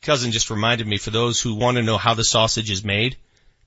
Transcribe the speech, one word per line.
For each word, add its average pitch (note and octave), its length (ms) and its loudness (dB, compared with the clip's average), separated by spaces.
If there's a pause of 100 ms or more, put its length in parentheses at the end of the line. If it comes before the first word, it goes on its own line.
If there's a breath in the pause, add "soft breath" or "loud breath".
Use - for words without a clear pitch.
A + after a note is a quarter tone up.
cousin B2 320 0
just A2 160 -2
reminded A2+ 360 0
me, G#2 120 -2
for - 140 -8
those A#2 300 0
who A2+ 140 -2
want B2 220 2
to A#2 60 2
know A2 140 2
how A#2 160 2
the A2+ 100 -2
sausage A2 480 2
is F#2+ 140 -4
made, G#2+ 320 -2 (500)